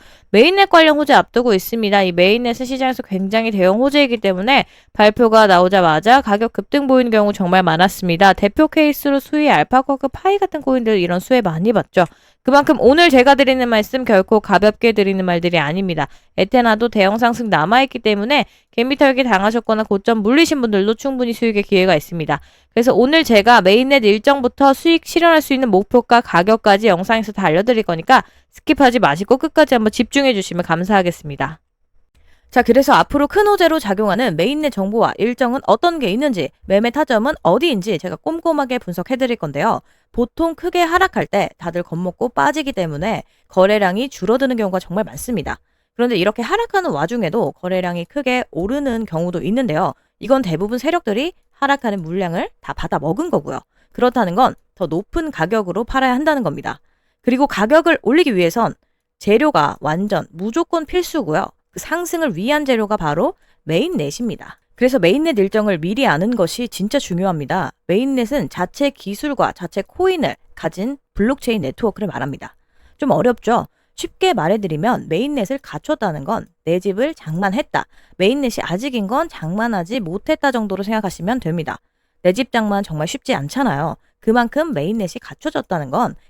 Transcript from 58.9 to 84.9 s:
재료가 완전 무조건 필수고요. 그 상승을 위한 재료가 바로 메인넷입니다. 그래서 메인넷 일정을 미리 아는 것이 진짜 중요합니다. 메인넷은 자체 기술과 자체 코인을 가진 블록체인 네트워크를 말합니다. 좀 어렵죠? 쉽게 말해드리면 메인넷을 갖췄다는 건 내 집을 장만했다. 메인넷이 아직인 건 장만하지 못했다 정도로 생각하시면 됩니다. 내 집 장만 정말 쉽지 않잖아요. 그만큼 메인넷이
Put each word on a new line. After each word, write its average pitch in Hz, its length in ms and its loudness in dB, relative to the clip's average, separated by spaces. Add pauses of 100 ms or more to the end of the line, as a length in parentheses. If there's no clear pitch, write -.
재료가 220 600 2
완전 170 520 -4
무조건 294 540 -4
필수고요. 214 600 -4 (260)
그 - 80 -14
상승을 330 560 -4
위한 285 300 -2
재료가 214 320 -2
바로 170 380 -2 (280)
메인넷입니다. 190 960 -6 (160)
그래서 254 240 2
메인넷 247 400 2
일정을 202 380 0
미리 208 280 -2
아는 190 300 0
것이 202 320 -4
진짜 208 320 -4
중요합니다. 170 720 -4 (160)
메인넷은 262 640 -2
자체 277 400 -4
기술과 202 640 -6
자체 185 280 -10
코인을 349 540 -2 (200)
가진 214 420 -8 (160)
블록체인 226 480 -2
네트워크를 190 480 -6
말합니다. 131 480 -10 (400)
좀 277 140 -2
어렵죠? 214 560 0 (280)
쉽게 - 380 -4
말해드리면 196 760 -2
메인넷을 254 520 -4
갖췄다는 175 640 -8
건 - 220 -6 (180)
내 170 140 -2
집을 202 340 -4
장만했다. 190 720 -6 (320)
메인넷이 247 460 -2
아직인 226 420 -6
건 285 240 -4
장만하지 202 720 -6
못했다 214 520 -4
정도로 208 300 -4
생각하시면 208 580 -4
됩니다. 165 380 -6 (460)
내 180 100 2
집 240 180 -4
장만 208 300 -2
정말 156 260 -6
쉽지 262 280 -6
않잖아요. 147 600 -4 (220)
그만큼 247 540 -2
메인넷이 190 480 -6